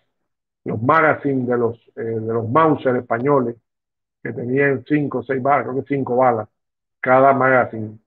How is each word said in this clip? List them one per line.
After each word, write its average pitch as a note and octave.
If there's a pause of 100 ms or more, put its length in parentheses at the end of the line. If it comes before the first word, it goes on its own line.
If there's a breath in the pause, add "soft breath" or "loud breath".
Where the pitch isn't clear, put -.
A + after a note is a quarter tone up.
(640)
los A2
magazines C#3+
de B2
los, A2+ (200)
eh, A#2+
de A2+
los A2+
Mauser C#3
españoles, A#2+ (680)
que B2+
tenían C3
cinco D3
o A#2
seis C3
balas, C3+
creo B2+
que C#3+
cinco B2
balas, A#2+ (520)
cada C3
magazine. A#2